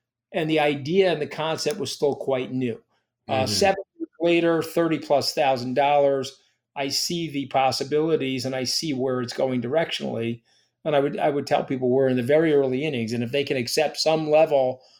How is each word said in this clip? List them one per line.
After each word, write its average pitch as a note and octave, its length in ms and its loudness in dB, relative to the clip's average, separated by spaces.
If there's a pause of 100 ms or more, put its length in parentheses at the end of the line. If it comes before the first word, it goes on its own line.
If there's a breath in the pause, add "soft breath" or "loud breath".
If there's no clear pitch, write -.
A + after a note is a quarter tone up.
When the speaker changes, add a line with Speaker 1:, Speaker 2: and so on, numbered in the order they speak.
(320)
Speaker 1:
and D#3+ 180 -2
the D#3 120 2
idea D3+ 500 2
and D3 100 -2
the C#3+ 60 -4
concept D3+ 500 -4
was C3 140 -6
still C#3+ 240 0
quite C3 380 -4
new. B2+ 280 -4 (460)
Uh, C3 160 0
Speaker 2:
Mm-hmm. B2+ 40 0
Speaker 1:
seven A2+ 360 2 (160)
years E4 100 -10 (120)
later, E3+ 420 2
thirty E3 360 0
plus C#3+ 340 0
thousand C3 400 0
dollars, C#3 680 2 (360 soft breath)
I C#3 120 -4
see E3 420 -4
the C#3 180 -6
possibilities C3+ 960 0
and C3 100 -4
I C3 80 -4
see C#3+ 300 -4
where B2+ 280 -2
it's A#2 120 -6
going C3 280 0
directionally. A#2+ 800 -4 (440)
And D3+ 100 0
I C#3 40 4
would, D3 180 0
I D#3 120 0
would C#3+ 180 -4
tell - 160 0
people B2+ 260 -2
we're C3 200 4
in B2+ 80 0
the B2 60 -2
very D3+ 300 4
early C3+ 320 2
innings, A#2 280 -4
and A#2+ 100 -2
if A#2+ 80 -6
they C#3+ 120 0
can C#3 140 -2
accept C#3 400 -2
some D#3 320 0
level D3 520 4 (180 soft breath)